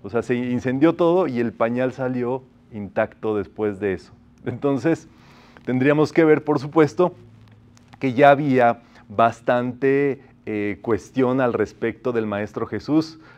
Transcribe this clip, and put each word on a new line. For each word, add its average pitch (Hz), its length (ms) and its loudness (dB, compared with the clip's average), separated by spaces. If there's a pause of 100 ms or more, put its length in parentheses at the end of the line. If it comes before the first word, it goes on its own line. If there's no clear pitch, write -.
O 98 80 -14
sea, 113 120 0
se 127 120 -2
incendió 127 600 0
todo 175 320 2
y 120 100 -4
el 117 140 -2
pañal 123 400 -2
salió 127 500 -6 (300)
intacto 107 640 -6
después 101 420 -4
de 98 140 -2
eso. - 200 -10 (320)
Entonces, 139 640 -2 (580)
tendríamos 143 480 2
que 165 120 4
ver, 151 180 4
por 147 160 -2
supuesto, 151 560 0 (840)
que 131 140 -2
ya 143 160 8
había 127 520 2 (260)
bastante, 123 1120 0 (220)
eh, 104 380 -6
cuestión 123 580 -2
al 123 120 0
respecto 113 580 -4
del 113 160 -2
Maestro 104 400 -6
Jesús 147 520 -4 (200)